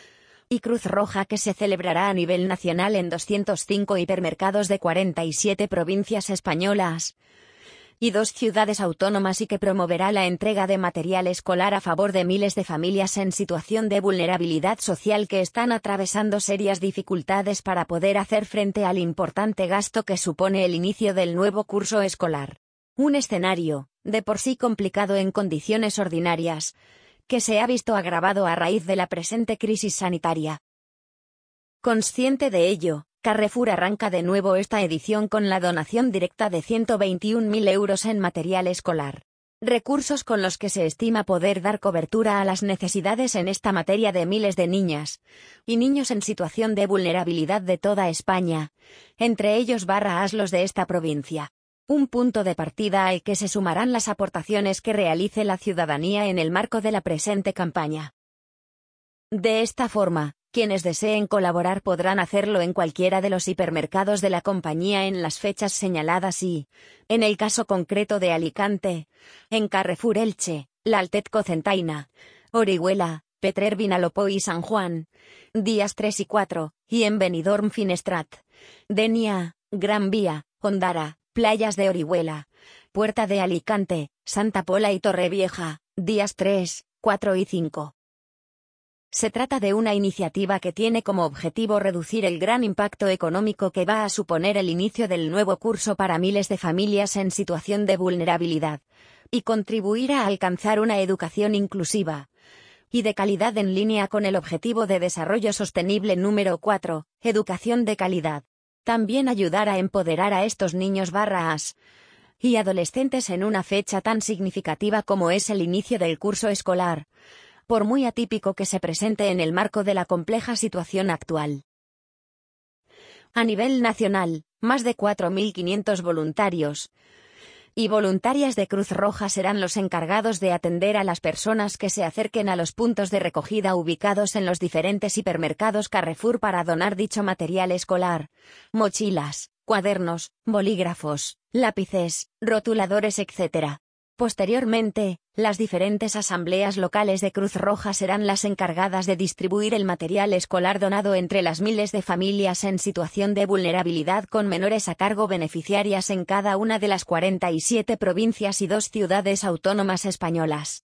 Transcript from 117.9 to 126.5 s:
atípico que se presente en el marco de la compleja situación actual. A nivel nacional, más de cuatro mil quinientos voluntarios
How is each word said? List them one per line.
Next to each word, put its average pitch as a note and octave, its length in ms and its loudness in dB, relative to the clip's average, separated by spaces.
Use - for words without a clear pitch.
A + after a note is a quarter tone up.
atípico A3 480 -2
que G3 140 -4
se F#3 120 -2
presente G3+ 520 0
en F3+ 80 0
el D#3+ 120 2
marco G3+ 320 0
de G3 120 2
la F3+ 100 0
compleja A3 500 -2
situación F#3+ 540 -2
actual. D3+ 540 -4
A A#3 100 0
nivel A#3 380 2
nacional, F#3+ 640 0
más A#3+ 220 2
de A#3 100 0
cuatro G3 380 0
mil G3 200 0
quinientos F#3 520 -2
voluntarios D#3+ 880 -2